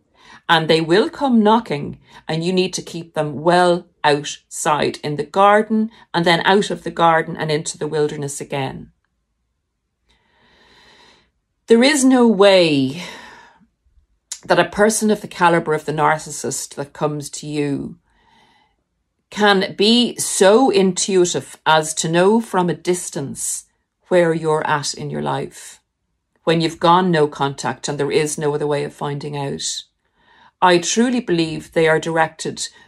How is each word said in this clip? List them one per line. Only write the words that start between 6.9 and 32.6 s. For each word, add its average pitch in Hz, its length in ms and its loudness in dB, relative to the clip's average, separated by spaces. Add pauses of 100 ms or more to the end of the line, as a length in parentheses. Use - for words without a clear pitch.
garden 165 440 0
and 156 160 -6
into 151 280 -4
the 151 100 -6
wilderness 151 540 -4
again. - 480 -10 (2750)
There 233 160 6
is 269 220 4
no 254 240 6
way 180 720 4 (1400)
that 160 140 0
a 170 100 2
person 214 420 0
of 208 120 -2
the 180 60 -14
caliber 170 440 0
of 151 140 -4
the 147 80 -4
narcissist 151 800 -4
that 143 180 -10
comes 147 380 -6
to - 160 -14
you 147 520 -6 (1300)
can 202 440 2
be 226 420 2
so 214 520 4
intuitive 185 960 0
as 156 300 2
to - 160 -4
know 185 320 4
from 185 260 -2
a 160 60 -2
distance - 880 -6 (440)
where 175 260 2
you're 156 320 -2
at 143 260 -4
in 147 160 -10
your 147 140 -8
life, - 580 -10 (600)
when 165 180 0
you've 160 180 -4
gone 180 320 2
no 156 160 4
contact 139 640 -6
and 147 100 -6
there 139 140 -4
is 151 240 -2
no 147 180 -4
other 147 120 -6
way 143 180 -4
of 143 80 -12
finding 147 420 -10
out. 143 500 -8 (760)
I 180 180 4
truly 233 420 -2
believe 160 520 -4
they 160 160 2
are 160 100 2
directed 160 720 -4 (200)